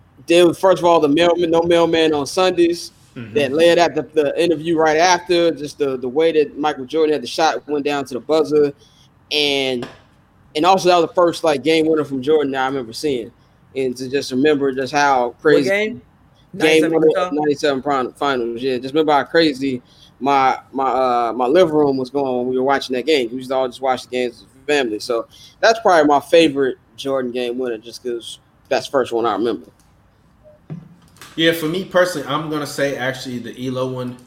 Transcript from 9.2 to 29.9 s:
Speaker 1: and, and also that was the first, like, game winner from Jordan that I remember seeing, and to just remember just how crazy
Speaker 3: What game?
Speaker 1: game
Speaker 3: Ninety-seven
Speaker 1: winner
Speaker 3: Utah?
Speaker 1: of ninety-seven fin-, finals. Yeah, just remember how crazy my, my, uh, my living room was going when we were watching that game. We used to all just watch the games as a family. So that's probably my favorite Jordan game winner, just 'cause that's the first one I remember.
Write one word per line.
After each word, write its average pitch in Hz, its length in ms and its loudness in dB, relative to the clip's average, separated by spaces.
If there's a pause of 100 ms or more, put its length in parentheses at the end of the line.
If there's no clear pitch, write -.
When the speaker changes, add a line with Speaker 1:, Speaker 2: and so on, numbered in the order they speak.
Speaker 1:
and, 139 560 0 (680)
and 151 100 0
also 180 240 4
that 180 60 6
was 170 140 4
the - 40 -20
first, 170 300 2
like, 147 180 0
game 160 240 2
winner 156 200 0
from 135 180 -8
Jordan 147 300 0
that 131 100 -2
I - 20 0
remember 131 260 -6
seeing, 120 400 -6 (440)
and 131 220 -4
to 127 120 -10
just 131 220 -4
remember 139 420 2
just 131 180 -6
how 139 520 2
crazy 147 260 4
Speaker 3:
What 196 60 0
game? 214 180 -2
Speaker 1:
game - 80 -16 (520)
Speaker 3:
Ninety-seven 160 380 2
Speaker 1:
winner 160 180 2
Speaker 3:
Utah? 180 180 0
Speaker 1:
of 139 60 -8
ninety-seven 147 500 -2
fin-, 131 300 -2
finals. 120 500 -4
Yeah, 131 160 -2
just 131 160 -8
remember 156 160 2
how 139 140 4
crazy 139 580 0 (360)
my, 135 380 2 (140)
my, 131 180 -2
uh, 120 460 0
my 123 100 0
living 156 300 4
room 143 220 2
was 131 120 -6
going 135 260 -2
when 123 120 -4
we 127 100 -2
were 127 60 0
watching 131 320 -2
that 120 100 -4
game. 135 240 0
We 123 80 -10
used 131 140 -12
to 135 40 -2
all 131 120 0
just 123 120 -14
watch 127 260 -4
the - 40 -20
games 123 280 -6
as - 60 -20
a 131 220 -20
family. 135 320 -2
So 113 300 -6 (320)
that's 226 220 2
probably 165 260 4
my 143 120 4
favorite 139 580 2 (180)
Jordan 135 340 -4
game 123 300 -6
winner, 123 180 -6
just 113 240 -20
'cause 120 380 -10 (300)
that's 123 180 -2
the - 40 -20
first 127 200 -2
one 117 160 -2
I 110 60 -2
remember. 104 340 -4 (1700)